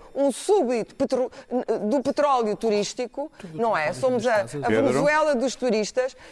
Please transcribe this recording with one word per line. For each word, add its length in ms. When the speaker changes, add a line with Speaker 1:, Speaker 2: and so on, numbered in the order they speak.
Speaker 1:
um 180
súbdito 640
petro-, 340
do 140
petróleo 540
turístico, 840
Speaker 2:
Tudo 200
Speaker 1:
não 180
é? 120
Speaker 2:
paga 60
Speaker 1:
Somos 320
a, 140
a 40
Speaker 3:
Pedro? 240
Speaker 1:
Venezuela 680
dos 180
turistas 640